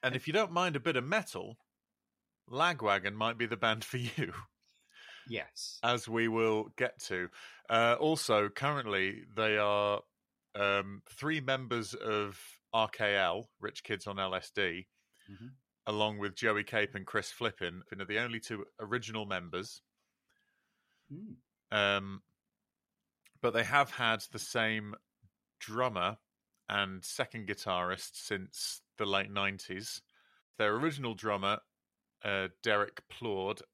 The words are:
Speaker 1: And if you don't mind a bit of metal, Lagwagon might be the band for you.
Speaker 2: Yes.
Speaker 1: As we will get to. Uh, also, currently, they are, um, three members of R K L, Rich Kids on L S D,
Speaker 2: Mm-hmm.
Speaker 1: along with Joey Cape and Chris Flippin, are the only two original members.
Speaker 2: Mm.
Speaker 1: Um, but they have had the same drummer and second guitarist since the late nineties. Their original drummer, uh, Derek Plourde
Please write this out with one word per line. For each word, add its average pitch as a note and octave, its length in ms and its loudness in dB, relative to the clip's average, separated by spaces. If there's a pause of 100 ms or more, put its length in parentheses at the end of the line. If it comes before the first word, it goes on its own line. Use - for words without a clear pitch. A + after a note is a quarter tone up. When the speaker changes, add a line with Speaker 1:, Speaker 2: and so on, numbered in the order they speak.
Speaker 1:
And B2+ 140 2
if B2+ 100 -4
you D#3 60 -4
don't F#3 200 2
mind F3 240 2
a C3+ 40 0
bit D3 160 2
of B2 80 2
metal, A2+ 540 -4 (920)
Lagwagon A#2 640 2
might A2 240 0
be A2+ 80 0
the A2+ 120 -2
band A2 280 2
for - 140 -6
you. B2 340 -4 (960)
Speaker 2:
Yes. - 540 -8
Speaker 1:
As A#2 260 2
we A2+ 180 2
will A2 420 2 (100)
get B2+ 220 0
to. F2+ 280 -2 (400)
Uh, A#2 320 6
also, B2 480 4
currently, G#2+ 760 0 (120)
they G#2+ 220 4
are, G#2 420 4 (540)
um, G2+ 520 0
three D#3 360 -4
members A#2+ 500 0
of G#2 480 -2 (320)
R A2 160 4
K G#2 260 2
L, G2 360 2 (100)
Rich - 240 -8
Kids G#2 220 -4
on G2 120 -4
L F#2+ 160 0
S F#2 160 -4
D, F#2 360 0 (440)
Speaker 2:
Mm-hmm. G2+ 180 -16 (380)
Speaker 1:
along G#2+ 300 2
with G2+ 180 -4
Joey G#2+ 300 2
Cape G#2 300 0
and F#2+ 100 -6
Chris - 260 -2
Flippin, F#2 520 -4 (160)
are G2 80 -6
the G#2 140 0
only A#2 200 -4
two G#2 240 -6 (160)
original A2 460 -4
members. F#2 560 -6 (1300)
Speaker 2:
Mm. G3+ 240 -14 (340)
Speaker 1:
Um, G2+ 520 2 (1200)
but A#2+ 100 2
they A2+ 120 4
have C3+ 260 4
had A2+ 420 2
the A2 60 -8
same A2 560 0 (640)
drummer G#2+ 580 0 (540)
and F#2+ 340 -2
second A2+ 440 -6
guitarist F#2 680 -2
since - 680 -6 (160)
the G#2+ 100 -2
late G2 240 0
nineties. G2 720 -4 (560)
Their G#2 160 4
original C3+ 400 -2
drummer, G2+ 460 0 (640)
uh, G2 240 0 (140)
Derek G#2 460 2
Plourde G2+ 540 -2 (120)